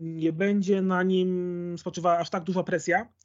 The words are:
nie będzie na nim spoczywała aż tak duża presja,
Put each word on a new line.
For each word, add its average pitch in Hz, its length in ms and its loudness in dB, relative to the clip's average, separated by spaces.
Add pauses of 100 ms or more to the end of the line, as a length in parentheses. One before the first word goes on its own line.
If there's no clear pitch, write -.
nie 160 320 -2
będzie 196 500 2
na 185 200 2
nim 180 760 0
spoczywała 175 400 0
aż 170 120 -4
tak 180 140 -6
duża 180 180 0
presja, 180 460 -2 (160)